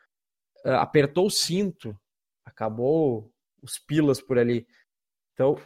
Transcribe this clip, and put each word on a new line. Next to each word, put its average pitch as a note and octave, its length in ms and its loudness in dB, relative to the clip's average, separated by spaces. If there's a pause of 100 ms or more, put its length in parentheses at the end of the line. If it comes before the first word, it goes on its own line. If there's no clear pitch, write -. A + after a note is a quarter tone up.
(640)
ah, C3 180 0
apertou D3+ 460 2
o G3 40 -4
cinto, F3 640 -4 (500)
acabou A#2+ 840 -2 (320)
os - 160 -12
pilas D3 440 0
por B2 180 0
ali. A#2+ 260 0 (680)
Então, C#3 320 0